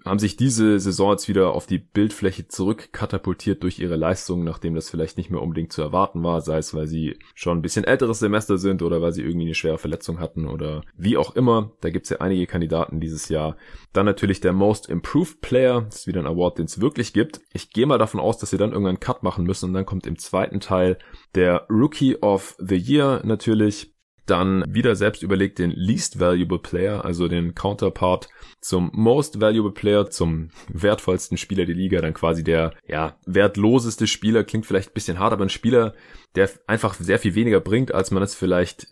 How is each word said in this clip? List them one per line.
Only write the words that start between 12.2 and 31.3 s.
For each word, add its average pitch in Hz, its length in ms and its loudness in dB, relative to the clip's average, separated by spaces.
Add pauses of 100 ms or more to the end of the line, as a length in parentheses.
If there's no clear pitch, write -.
einige 92 260 0
Kandidaten 82 540 -2
dieses 80 280 -8
Jahr. 78 280 -2 (360)
Dann 98 140 2
natürlich 98 340 0
der 90 120 2
Most 101 360 2
Improved 143 520 -2
Player, 123 420 2
das 107 140 -10
ist - 100 -14
wieder 90 140 -2
ein 73 60 -4
Award, 87 320 0
den's 82 220 -4
wirklich 113 320 -2
gibt. - 280 0 (120)
Ich - 180 -10
gehe 113 160 2
mal 143 120 4
davon 107 220 0
aus, 101 180 0
dass - 140 -10
wir 92 60 0
dann 110 140 2
irgendwann 98 180 0
einen 90 100 -2
Cut - 220 -4
machen 90 220 -2
müssen 92 220 -2
und 92 80 -2
dann 95 120 -2
kommt 98 200 -6
im 85 120 -8
zweiten - 420 -4
Teil 92 380 2 (360)
der 90 360 4
Rookie 131 460 2
of 98 420 0
the 92 180 0
Year 135 480 2
natürlich. 107 720 0 (320)
Dann 92 420 2
wieder 117 260 2
selbst 101 300 0
überlegt 95 340 0
den 87 140 0
Least - 480 -2
Valuable 90 400 2
Player, 95 440 -2
also 87 220 0
den 85 300 -2
Counterpart 95 720 0 (320)
zum 90 320 0
Most 113 480 0
Valuable 107 320 2
Player, 104 360 2
zum 80 420 -2 (180)
wertvollsten 92 680 0